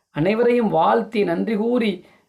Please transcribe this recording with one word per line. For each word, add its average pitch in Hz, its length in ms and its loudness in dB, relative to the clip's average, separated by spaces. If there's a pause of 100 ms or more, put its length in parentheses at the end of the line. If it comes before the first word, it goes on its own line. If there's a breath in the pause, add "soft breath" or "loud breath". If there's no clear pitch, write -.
அனைவரையும் 220 600 0
வாழ்த்தி 202 540 0
நன்றி 190 320 -2
கூறி, 226 500 -2 (240 soft breath)